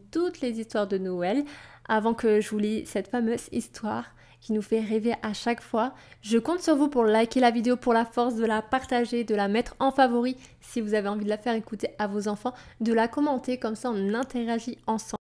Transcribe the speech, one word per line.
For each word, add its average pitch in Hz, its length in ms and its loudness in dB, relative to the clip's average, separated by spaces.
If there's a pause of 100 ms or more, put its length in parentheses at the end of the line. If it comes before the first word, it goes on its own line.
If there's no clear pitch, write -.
(120)
toutes 349 280 -2
les 240 200 -4
histoires 214 280 -2
de 196 120 -2
Noël. 185 440 0 (460)
Avant 220 240 2
que 214 280 4
je 208 100 -2
vous 214 80 -2
lis 214 260 -2
cette - 220 -6
fameuse 233 440 -2
histoire 226 640 -6 (260)
qui - 140 -4
nous 214 80 0
fait 220 200 0
rêver 220 420 0
à 214 100 -4
chaque 233 300 -4
fois, 240 320 -2 (260)
je 220 160 2
compte 330 240 0
sur 320 140 4
vous 285 140 4
pour 262 140 2
liker 226 360 4
la 240 100 6
vidéo, 240 260 2
pour 247 180 0
la 233 120 4
force, 240 300 0
de 220 100 0
la 220 160 2
partager, 240 640 0
de 214 100 -2
la 202 140 2
mettre 214 320 -2
en 269 100 2
favori 254 480 2 (220)
si - 200 -8
vous 214 140 -4
avez 202 160 2
envie 208 160 -2
de 202 40 -2
la 208 100 -2
faire 226 160 -2
écouter - 420 -6
à 214 80 -2
vos 202 220 -2
enfants, 214 260 -4 (280)
de 226 120 2
la 226 140 4
commenter, 262 500 0
comme 220 160 -4
ça 247 160 -6
on 202 240 0
interagit 233 720 -4
ensemble. - 460 -4